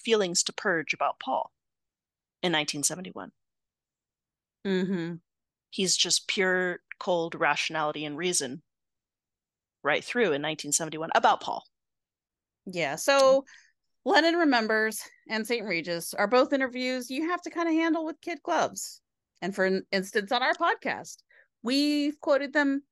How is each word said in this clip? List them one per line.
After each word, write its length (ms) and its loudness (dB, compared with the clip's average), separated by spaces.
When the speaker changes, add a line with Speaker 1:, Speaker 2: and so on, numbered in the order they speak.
Speaker 1:
feelings 400 2
to 100 -6
purge 400 -2
about 260 -2
Paul 320 -4
in 80 0
nineteen 320 -2
seventy-one. 480 -6
Speaker 2:
Mm-hmm. 500 0
Speaker 1:
He's 260 0
just 320 0
pure, 520 0
cold 360 0
rationality 680 0
and 120 -8
reason 440 -2
right 200 0
through 300 2
in 80 -2
nineteen 300 -6
seventy-one 440 -4
about 260 4
Paul. 220 -6
Speaker 2:
Yeah, 300 -2
so 500 6
Lenin 300 4
Remembers 640 2
and 180 -4
Saint 180 -2
Regis 480 -4
are 140 0
both 260 4
interviews 560 -2
you 200 -4
have 140 -4
to 60 -10
kinda 220 -2
handle 340 2
with 160 -10
kid 220 -8
gloves. 580 -2
And 120 -4
for 100 2
in-, 260 0
instance, 400 -2
on 120 0
our 100 2
podcast, 640 -4
we've 560 0
quoted 340 0
them 380 2